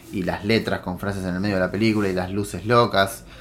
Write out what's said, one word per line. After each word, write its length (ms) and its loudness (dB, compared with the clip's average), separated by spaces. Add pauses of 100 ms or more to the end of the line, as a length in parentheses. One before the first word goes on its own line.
(120)
y 120 -4
las 200 -4
letras 360 0
con 180 -8
frases 260 -4
en 120 -2
el 40 -2
medio 160 0
de 60 2
la 100 2
película 380 2
y 40 0
las 180 -2
luces 340 -4
locas. 600 2 (160)